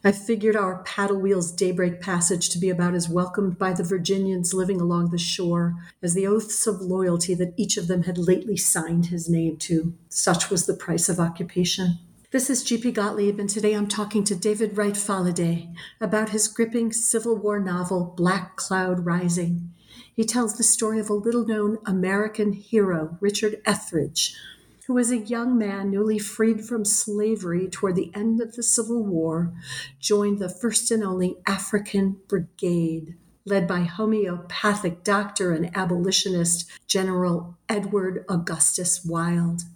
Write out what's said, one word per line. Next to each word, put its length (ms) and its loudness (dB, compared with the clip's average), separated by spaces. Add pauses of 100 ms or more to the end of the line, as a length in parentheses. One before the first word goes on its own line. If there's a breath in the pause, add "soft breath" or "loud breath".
I 80 8
figured 440 2
our 280 0
paddle 340 0
wheels' 340 2
daybreak 480 0
passage 520 0
to 80 -2
be 100 2
about 240 2
as 160 0
welcomed 480 0
by 160 0
the 100 -2
Virginians 720 0
living 260 0
along 300 2
the 80 -2
shore 600 0 (260 loud breath)
as 100 2
the 140 2
oaths 400 0
of 120 -2
loyalty 540 0
that 240 -2
each 180 0
of 120 -4
them 160 2
had 160 -2
lately 360 2
signed 520 2
his 200 -4
name 300 2
to. 380 0 (120)
Such 440 0
was 160 0
the 80 0
price 340 -2
of 100 0
occupation. 760 0 (320)
This 220 0
is 120 0
G 140 0
P 140 0
Gottlieb, 480 0
and 100 -2
today 240 2
I'm 140 0
talking 380 0
to 100 4
David 420 0
Wright 160 2
Faladay 800 0 (260 loud breath)
about 300 0
his 180 0
gripping 460 0
Civil 420 0
War 240 -2
novel, 560 -2
Black 420 0
Cloud 500 0
Rising. 680 0 (400 loud breath)
He 100 0
tells 320 0
the 80 2
story 360 2
of 100 -4
a 40 2
little-known 720 0
American 680 0
hero, 680 0
Richard 440 0
Etheridge, 680 -2 (520 loud breath)
who 60 0
was 160 4
a 80 2
young 400 0
man 320 0
newly 300 2
freed 440 2
from 220 -4
slavery 840 0
toward 280 -2
the 180 -2
end 260 0
of 140 -4
the 80 -8
Civil 420 0
War, 480 0 (480 loud breath)
joined 380 2
the 100 -2
first 440 -2
and 120 2
only 340 0 (100)
African 680 0 (100)
Brigade, 880 -2 (320)
led 200 2
by 120 2
homeopathic 1200 0
doctor 500 0
and 220 -2
abolitionist 920 0 (160 loud breath)
General 720 0 (100)
Edward 640 -2
Augustus 720 0
Wild. 600 0 (120)